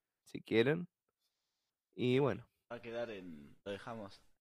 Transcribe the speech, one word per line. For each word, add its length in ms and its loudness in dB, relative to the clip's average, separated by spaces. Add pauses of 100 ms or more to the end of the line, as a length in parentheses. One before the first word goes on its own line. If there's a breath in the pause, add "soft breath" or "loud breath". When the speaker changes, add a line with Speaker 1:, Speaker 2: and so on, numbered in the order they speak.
(280)
Speaker 1:
si 140 -10
quieren. 460 4 (1080)
Y 220 4
bueno. 260 2 (280)
Speaker 2:
Va 60 -10
a 40 -14
quedar 300 -6
en... 520 -12
Lo 80 -6
dejamos 480 -10 (220)